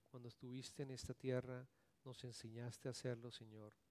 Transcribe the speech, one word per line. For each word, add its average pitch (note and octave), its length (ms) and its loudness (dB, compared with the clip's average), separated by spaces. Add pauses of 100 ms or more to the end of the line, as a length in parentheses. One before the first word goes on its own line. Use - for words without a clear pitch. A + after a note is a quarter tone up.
(100)
Cuando A#2+ 180 -6
estuviste B2+ 540 -2
en C3+ 80 -2
esta B2+ 240 0
tierra, B2+ 520 4 (380)
nos B2+ 200 -6
enseñaste A#2+ 640 -2
a - 20 4
hacerlo, A#2+ 400 2
Señor. G#2+ 420 -8 (180)